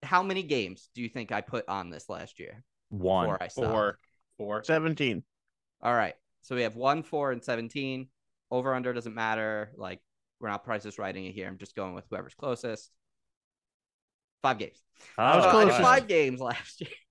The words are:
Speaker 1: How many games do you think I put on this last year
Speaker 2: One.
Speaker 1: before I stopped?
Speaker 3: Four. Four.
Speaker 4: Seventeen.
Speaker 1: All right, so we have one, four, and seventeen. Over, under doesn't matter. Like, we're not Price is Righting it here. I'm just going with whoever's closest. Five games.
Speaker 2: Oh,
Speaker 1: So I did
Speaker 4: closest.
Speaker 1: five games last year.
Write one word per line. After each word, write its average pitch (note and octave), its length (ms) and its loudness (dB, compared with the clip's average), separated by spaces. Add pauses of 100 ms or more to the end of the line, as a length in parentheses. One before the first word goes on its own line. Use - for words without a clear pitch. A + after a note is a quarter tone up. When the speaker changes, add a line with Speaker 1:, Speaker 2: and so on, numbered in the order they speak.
Speaker 1:
How F3+ 220 2
many F#3+ 180 -2
games B2 540 -4
do A#2+ 80 -8
you A2+ 60 -6
think A#2 220 -8
I G#2+ 100 -2
put - 280 -8
on F#2 220 -4
this D2+ 180 -16
last F2 300 -12
year G#2+ 240 -16 (260)
Speaker 2:
One. F#2 380 2
Speaker 1:
before F#2+ 160 -2
I F2 40 -8
stopped? A#2+ 200 -2
Speaker 3:
Four. G#2 320 0 (400)
Four. G#2 240 -4
Speaker 4:
Seventeen. D#3 600 0 (600)
Speaker 1:
All A#2 100 2
right, G#2 220 2 (260)
so - 140 -8
we B2 80 2
have A2 120 -2
one, C#3 280 0
four, C#3+ 280 -2
and A#2+ 120 -6
seventeen. C3 680 -4 (400)
Over, B2+ 240 0
under B2+ 180 -2
doesn't A#2+ 220 -6
matter. A2 640 -2
Like, F#2 240 -10 (380)
we're A2+ 100 -6
not G2+ 140 -4
Price G#2+ 220 -6
is G#2 120 -12
Righting F#2+ 280 -8
it F#2 100 -12
here. F#2+ 120 -10
I'm F#2+ 120 -12
just - 160 -18
going F#2 180 -8
with F#2+ 160 -14
whoever's F#2+ 240 -10
closest. A#2 560 -8 (1500)
Five C3 160 2
games. - 240 -12 (380)
Speaker 2:
Oh, C3 220 6
Speaker 1:
So F#3+ 80 8
I - 20 8 (140)
did - 0 -
Speaker 4:
closest. B2 160 6
Speaker 1:
five B3+ 260 8
games C#3+ 340 2
last - 400 -8
year. E3 80 -10 (220)